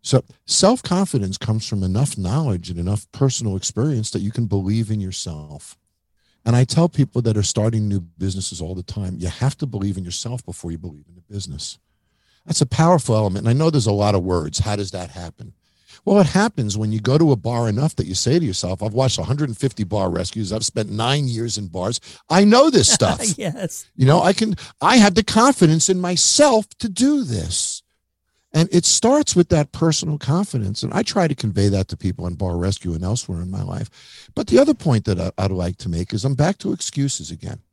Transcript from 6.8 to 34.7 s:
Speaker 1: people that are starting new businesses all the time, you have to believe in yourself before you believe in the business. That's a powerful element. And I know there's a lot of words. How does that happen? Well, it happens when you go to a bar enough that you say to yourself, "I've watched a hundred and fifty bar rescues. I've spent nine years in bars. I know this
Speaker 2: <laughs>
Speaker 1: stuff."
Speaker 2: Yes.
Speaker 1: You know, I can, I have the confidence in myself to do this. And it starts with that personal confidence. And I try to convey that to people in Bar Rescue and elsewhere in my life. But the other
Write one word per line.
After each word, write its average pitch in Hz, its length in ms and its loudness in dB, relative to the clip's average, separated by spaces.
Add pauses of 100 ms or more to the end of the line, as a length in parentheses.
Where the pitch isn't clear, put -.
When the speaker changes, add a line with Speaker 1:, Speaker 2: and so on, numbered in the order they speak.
Speaker 1:
people 131 340 0
that 113 140 2
are 104 60 0
starting 110 440 0
new 101 140 0
businesses 90 600 -8
all 85 140 -8
the 90 80 -10
time, 92 360 -6
you 90 100 -4
have 127 300 -2
to 151 80 -6
believe 101 300 -4
in 95 80 -6
yourself 117 400 -8
before 87 280 -10
you 82 60 -8
believe 76 300 -14
in 85 60 -20
the 90 60 -20 (120)
business. 92 460 -10 (680)
That's 165 140 -2
a 143 60 2
powerful 160 480 4
element. 104 320 0
And 113 40 4
I - 20 4
know 156 180 2
there's 135 160 2
a 107 60 2
lot 101 240 2
of 87 80 0
words. 85 360 -2
How 104 140 0
does 101 160 -6
that 90 200 -10
happen? 87 420 -16 (520)
Well, 202 140 4
it 190 80 8
happens 143 500 0
when 107 140 -2
you 110 100 0
go 127 160 2
to 156 140 6
a 131 60 4
bar 117 320 -2
enough 120 260 0
that - 120 -4
you 92 100 -6
say 147 240 2
to 170 40 -2
yourself, 92 380 -4
"I've 104 120 -4
watched 127 260 0
a - 20 -4
hundred 135 280 -2
and 113 60 -8
fifty 123 280 -2
bar 95 260 -2
rescues. 92 420 -4
I've 107 120 -4
spent 107 260 -4
nine 127 380 0
years 113 300 -4
in 104 100 -8
bars. 92 320 -4 (280)
I 175 140 6
know 247 280 6
this 196 220 4
Speaker 2:
<laughs> - 0 -
Speaker 1:
stuff." 160 460 0
Speaker 2:
Yes. - 560 -8
Speaker 1:
You 127 120 2
know, 147 140 6
I 185 120 4
can, 214 240 -2 (240)
I 202 160 4
have 208 180 6
the 214 80 4
confidence 180 680 4
in 185 120 2
myself 214 680 2 (100)
to 240 100 -6
do 269 340 2
this. 101 580 -4 (720)
And 160 160 2
it 175 140 2
starts 277 500 2
with 175 140 6
that 151 240 2
personal 160 460 0
confidence. 135 640 -2
And - 100 -6
I - 100 0
try - 240 0
to 143 80 0
convey 101 340 0
that 98 200 0
to - 80 -8
people 90 300 -6
in 87 80 -6
Bar 87 240 -4
Rescue 90 340 -2
and 82 100 -4
elsewhere 92 380 -4
in 90 100 -8
my 98 120 -6
life. - 720 -12
But - 140 -4
the - 100 6
other 285 160 6